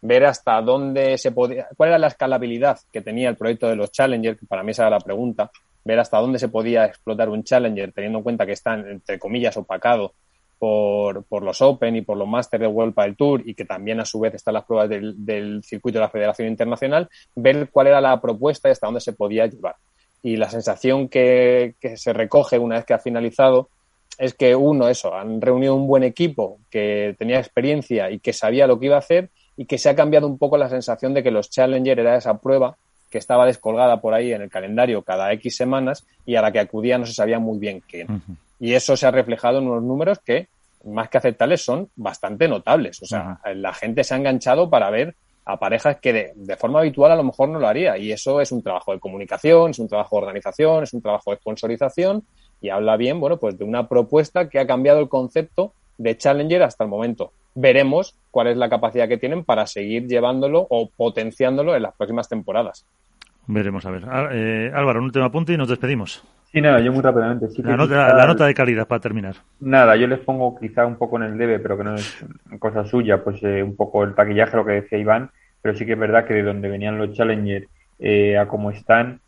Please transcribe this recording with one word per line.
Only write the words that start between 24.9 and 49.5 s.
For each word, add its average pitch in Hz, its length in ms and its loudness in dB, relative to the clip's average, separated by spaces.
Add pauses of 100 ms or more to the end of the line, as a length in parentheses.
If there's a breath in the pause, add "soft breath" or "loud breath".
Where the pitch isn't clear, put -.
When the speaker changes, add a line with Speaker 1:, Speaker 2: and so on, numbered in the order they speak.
Speaker 1:
han 110 260 -8
reunido 127 340 2
un 135 140 -2
buen 135 160 4
equipo 127 540 -2 (120)
que 104 480 -2
tenía 120 220 -2
experiencia 123 680 -2
y 104 100 -10
que - 120 -4
sabía 127 360 2
lo 123 100 4
que 127 80 -4
iba 143 100 4
a 139 40 2
hacer, 180 300 0 (260)
y 123 100 -10
que 135 120 -4
se - 100 2
ha 139 80 4
cambiado 151 320 4
un 135 100 -6
poco 147 180 0
la 143 120 0
sensación 127 440 -4
de 139 100 0
que 123 100 2
los 107 180 -2
Challenger 131 480 2
era 117 180 4
esa 113 220 0
prueba 131 380 0 (340)
que 117 80 -6
estaba 123 260 4
descolgada 120 560 2
por 110 140 -2
ahí 120 180 0
en 107 80 -6
el 101 80 -12
calendario 107 540 -2
cada 95 320 -4
X 113 220 -10
semanas 131 500 -2 (180)
y 120 120 -2
a 113 40 4
la 107 100 2
que 107 100 0
acudía 110 360 -2
no 123 80 -4
se 113 80 -12
sabía 110 260 -2
muy 113 200 -4
bien 98 280 -8
quién. 87 240 -14
Speaker 2:
Ujú. 95 220 -10 (260)
Speaker 1:
Y 117 140 -2
eso - 240 2
se 143 100 2
ha 131 40 6
reflejado 123 480 0
en 131 100 -2
unos 117 140 -4
números 151 420 -2
que, 151 240 -2 (380)
más 110 240 -6
que - 80 2
aceptables, 127 440 0
son 156 340 -4
bastante 104 520 -4
notables. 120 540 -2
O 95 40 -16
sea, 87 380 -8
Speaker 2:
Ujú. 101 120 -8
Speaker 1:
la 98 180 -6
gente 117 300 -4
se - 100 -6
ha - 20 -2
enganchado 135 540 0
para 113 180 4
ver 123 260 -2 (300)
a 95 140 -6
parejas - 420 0
que 127 120 0
de, 107 220 -2
de 95 220 -10
forma 131 240 0
habitual 151 320 4
a 165 40 4
lo 156 80 2
mejor 135 240 0
no 156 100 -6
lo 139 80 0
haría. 110 320 0
Y 104 140 -6
eso 135 280 -2
es 139 120 -2
un 120 100 -6
trabajo 92 300 -6
de 92 80 -8
comunicación, 101 720 2